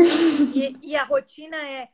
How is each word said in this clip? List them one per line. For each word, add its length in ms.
E, 360
e 40
a 80
rotina 540
é 360